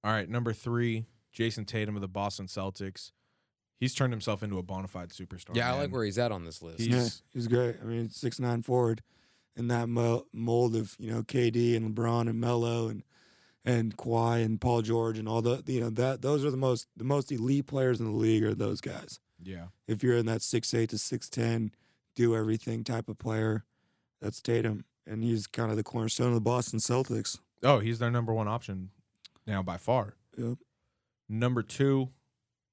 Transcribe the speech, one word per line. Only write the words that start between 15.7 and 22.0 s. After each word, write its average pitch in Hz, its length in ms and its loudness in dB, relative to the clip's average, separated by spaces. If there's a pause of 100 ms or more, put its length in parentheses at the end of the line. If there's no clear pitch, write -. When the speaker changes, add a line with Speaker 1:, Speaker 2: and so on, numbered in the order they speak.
Speaker 3:
know, 117 100 0
that, 127 320 0
those 139 220 2
are 147 80 2
the 131 40 -2
most, 131 300 2 (100)
the - 60 -10
most 139 300 0
elite 135 340 2
players 131 320 2
in 113 80 -2
the 107 100 0
league 110 280 4
are 107 100 2
those 104 260 -2
guys. - 380 -10 (240)
Speaker 1:
Yeah. 87 240 -12 (220)
Speaker 3:
If 113 160 0
you're 123 120 6
in 117 100 4
that 110 160 2
six - 320 0
eight 113 160 2
to 107 80 -4
six - 300 -4
ten, 117 440 0 (420)